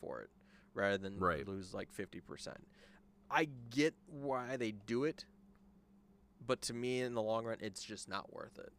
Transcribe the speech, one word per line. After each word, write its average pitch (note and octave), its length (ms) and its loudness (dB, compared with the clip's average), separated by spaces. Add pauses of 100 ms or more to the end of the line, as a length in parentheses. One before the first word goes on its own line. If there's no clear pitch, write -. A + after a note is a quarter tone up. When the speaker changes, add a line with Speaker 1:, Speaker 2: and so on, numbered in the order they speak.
Speaker 1:
for A#1+ 220 -6
it, G1+ 80 -14 (440)
rather G2 240 6
than F#2+ 200 -4
Speaker 2:
Right. E2+ 280 4
Speaker 1:
lose, F#2+ 260 -6
like, G2 200 -4
fifty F2+ 280 -6
percent. - 460 -10 (640)
I D#3+ 180 6 (220)
get D3 240 6 (120)
why C3+ 500 -2
they A#2 160 2
do G#2+ 320 0
it, D#3 220 -2 (1160)
but B2+ 180 2
to A#2+ 120 -4
me, B2 260 0
in B2 140 0
the A2+ 80 2
long A2+ 220 2
run, A2+ 160 -2
it's G#2 220 -6
just - 260 -10
not G2 240 -2
worth - 260 -10
it. - 200 -12